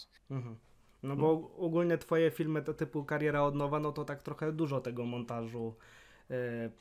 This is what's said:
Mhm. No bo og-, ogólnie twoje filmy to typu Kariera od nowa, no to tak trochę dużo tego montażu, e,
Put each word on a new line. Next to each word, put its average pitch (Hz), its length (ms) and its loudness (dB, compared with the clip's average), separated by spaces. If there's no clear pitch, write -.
Mhm. 123 240 -6
No 139 120 -2
bo 147 180 4
og-, 160 160 -2
ogólnie 170 320 4
twoje 165 340 4
filmy 156 300 0
to 147 120 -2
typu 151 320 -4
Kariera 151 380 2
od 143 120 4
nowa, 143 240 2
no 151 120 0
to 147 140 -4
tak 143 180 -6
trochę 156 280 -2
dużo 151 300 0
tego 120 240 -4
montażu, 117 680 -4
e, 120 400 -4